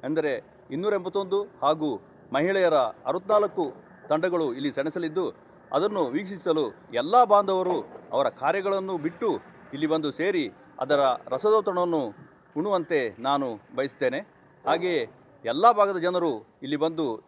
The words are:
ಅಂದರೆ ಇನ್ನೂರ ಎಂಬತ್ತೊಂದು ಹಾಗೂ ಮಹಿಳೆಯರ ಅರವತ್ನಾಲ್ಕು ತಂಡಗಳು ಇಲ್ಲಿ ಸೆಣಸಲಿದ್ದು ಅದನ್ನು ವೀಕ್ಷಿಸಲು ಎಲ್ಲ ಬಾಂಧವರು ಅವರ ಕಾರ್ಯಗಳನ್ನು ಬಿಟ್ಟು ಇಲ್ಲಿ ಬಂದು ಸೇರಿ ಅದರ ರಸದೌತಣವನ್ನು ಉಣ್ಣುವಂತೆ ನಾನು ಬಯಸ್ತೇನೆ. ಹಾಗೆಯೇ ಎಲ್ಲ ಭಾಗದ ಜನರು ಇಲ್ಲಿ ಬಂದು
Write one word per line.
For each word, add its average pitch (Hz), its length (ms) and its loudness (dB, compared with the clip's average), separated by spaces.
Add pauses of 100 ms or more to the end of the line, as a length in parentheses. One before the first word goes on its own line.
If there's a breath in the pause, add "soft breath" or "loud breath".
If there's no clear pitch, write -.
ಅಂದರೆ 147 400 -2 (280)
ಇನ್ನೂರ 190 220 -2
ಎಂಬತ್ತೊಂದು 196 500 -2
ಹಾಗೂ 151 580 -2 (320)
ಮಹಿಳೆಯರ 175 400 2
ಅರವತ್ನಾಲ್ಕು 185 1000 0 (360)
ತಂಡಗಳು 160 440 0
ಇಲ್ಲಿ 139 180 -4
ಸೆಣಸಲಿದ್ದು 156 580 -2 (440)
ಅದನ್ನು 185 320 0
ವೀಕ್ಷಿಸಲು 156 680 -2 (220)
ಎಲ್ಲ 170 300 4
ಬಾಂಧವರು 190 580 2 (300)
ಅವರ 127 180 2
ಕಾರ್ಯಗಳನ್ನು 190 680 -2
ಬಿಟ್ಟು 170 380 -2 (380)
ಇಲ್ಲಿ 147 140 -2
ಬಂದು 151 240 0
ಸೇರಿ 165 380 -2 (300)
ಅದರ 139 200 2 (280)
ರಸದೌತಣವನ್ನು 180 800 0 (500)
ಉಣ್ಣುವಂತೆ 156 640 -2
ನಾನು 131 540 -2
ಬಯಸ್ತೇನೆ. 135 440 -2 (480)
ಹಾಗೆಯೇ 165 400 0 (380)
ಎಲ್ಲ 160 260 4
ಭಾಗದ 202 260 2
ಜನರು 170 420 0 (240)
ಇಲ್ಲಿ 139 120 -6
ಬಂದು 151 420 -2 (100)